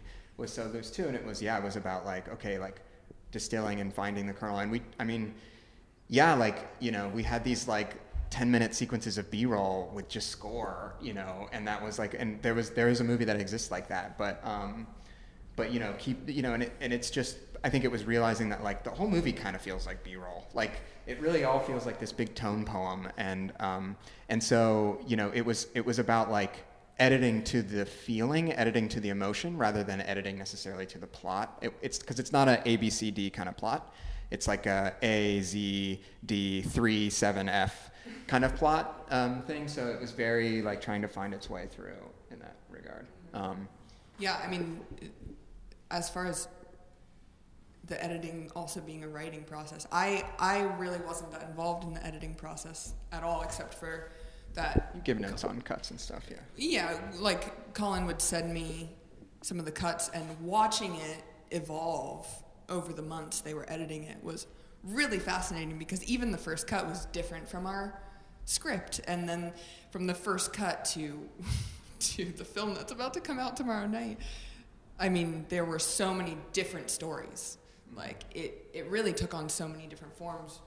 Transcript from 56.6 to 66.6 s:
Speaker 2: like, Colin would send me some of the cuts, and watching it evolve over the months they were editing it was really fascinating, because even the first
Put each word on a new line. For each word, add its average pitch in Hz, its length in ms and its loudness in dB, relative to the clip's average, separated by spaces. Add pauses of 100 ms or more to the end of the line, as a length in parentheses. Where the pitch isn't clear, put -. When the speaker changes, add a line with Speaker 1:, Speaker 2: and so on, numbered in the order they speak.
Speaker 2:
like, - 560 -2
Colin 190 320 0
would 170 160 0
send 170 320 2
me 165 360 -6 (520)
some 180 160 -4
of 165 80 -2
the 156 60 -6
cuts, 170 420 0
and 160 100 -4 (160)
watching 202 560 4
it 156 260 -6 (280)
evolve 160 760 -2 (440)
over 170 240 -2
the 156 80 -8
months 156 400 -4
they 151 100 -6
were 151 180 -8
editing 156 340 -6
it - 200 -12
was 160 220 -6 (360)
really 214 360 0
fascinating, 165 600 -2
because 175 260 -4
even 240 260 2
the 170 80 0
first - 280 -4